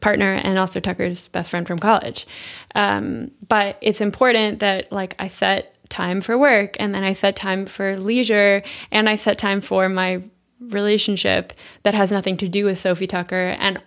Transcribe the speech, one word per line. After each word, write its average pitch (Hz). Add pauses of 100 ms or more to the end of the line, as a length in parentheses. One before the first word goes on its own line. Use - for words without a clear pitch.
partner 202
and 190
also 185
Tucker's 180
best 175
friend 175
from 175
college. - (480)
Um, - (160)
but 202
it's -
important 220
that, 196
like, 190
I 190
set 196 (160)
time 180
for 233
work, 226
and 202
then 190
I 190
set 196
time 190
for 196
leisure, 208 (280)
and 214
I 214
set 208
time 202
for 190
my 185 (380)
relationship 202 (300)
that 202
has 202
nothing 190
to 196
do 202
with 190
Sophie 185
Tucker. 185
And 196